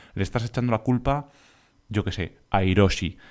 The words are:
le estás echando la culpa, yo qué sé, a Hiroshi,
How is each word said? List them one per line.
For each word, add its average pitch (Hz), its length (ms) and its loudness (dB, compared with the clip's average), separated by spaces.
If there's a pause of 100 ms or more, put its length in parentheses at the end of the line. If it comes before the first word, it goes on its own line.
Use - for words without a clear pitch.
(160)
le 98 80 -2
estás 117 220 -4
echando 120 260 -2
la 110 80 0
culpa, 139 500 -2 (600)
yo 104 140 -2
qué 95 80 -4
sé, - 260 -6 (120)
a 98 140 2
Hiroshi, 92 540 2 (140)